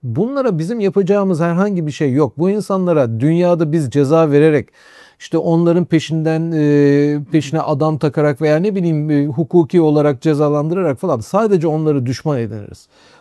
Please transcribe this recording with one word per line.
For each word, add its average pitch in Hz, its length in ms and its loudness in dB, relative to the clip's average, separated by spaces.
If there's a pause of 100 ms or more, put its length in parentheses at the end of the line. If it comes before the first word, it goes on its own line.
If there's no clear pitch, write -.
Bunlara 208 560 -2
bizim 202 220 -4
yapacağımız 196 600 0
herhangi 170 460 0
bir 147 60 -6
şey 139 200 0
yok. 135 260 0
Bu 175 120 0
insanlara 175 720 0
dünyada 165 520 2
biz 151 180 -2
ceza 147 400 2
vererek, 147 380 4 (500)
işte - 200 -4
onların 170 460 2
peşinden, 160 720 -2
e, 147 760 2
peşine 151 280 -2
adam 156 380 -2
takarak 147 440 -2
veya 151 140 2
ne 190 180 -2
bileyim, 160 360 -2
e, 143 160 2
hukuki 160 540 0
olarak 147 420 2
cezalandırarak 151 760 0
falan 151 220 -2
sadece 190 460 0
onları 151 400 0
düşman 135 320 -4
ediniriz. 110 500 -10 (320)